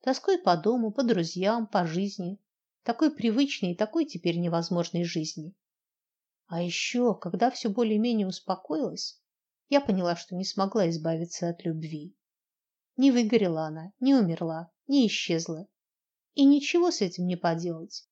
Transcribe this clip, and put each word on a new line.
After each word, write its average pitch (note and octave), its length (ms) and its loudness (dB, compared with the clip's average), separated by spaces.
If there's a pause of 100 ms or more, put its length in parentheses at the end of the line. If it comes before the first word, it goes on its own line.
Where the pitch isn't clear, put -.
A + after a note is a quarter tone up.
Тоской E4+ 360 0
по F3+ 200 2
дому, A3 340 0
по C4+ 120 -2
друзьям, G#3 640 0
по F3+ 180 0
жизни. F#3 540 -6 (440)
Такой D4 280 0
привычной A#3 600 0
и F3 40 -4
такой C#4 300 0
теперь F3 320 -4
невозможной E3+ 680 -2
жизни. D#3+ 500 -6 (920)
А E3+ 140 -4
еще, G#3+ 520 0
когда F#3 360 0
все - 200 -4
более-менее G#3+ 580 0
успокоилось, F#3+ 920 -6 (480)
я C#4+ 100 4
поняла, F#3 360 0
что F3 200 -12
не F#3 100 -4
смогла G3 440 0
избавиться E3 600 -4
от E3+ 140 -8
любви. D#3+ 520 -8 (800)
Не C4+ 160 6
выгорела G3+ 560 2
она, D#3+ 320 -12
не C4+ 160 4
умерла, E3 560 0 (160)
не C4+ 200 4
исчезла. E3 600 -2 (640)
И C#4 120 6
ничего D4 460 6
с F4 100 -4
этим F3+ 240 -2
не F3+ 100 0
поделать. E3 760 -4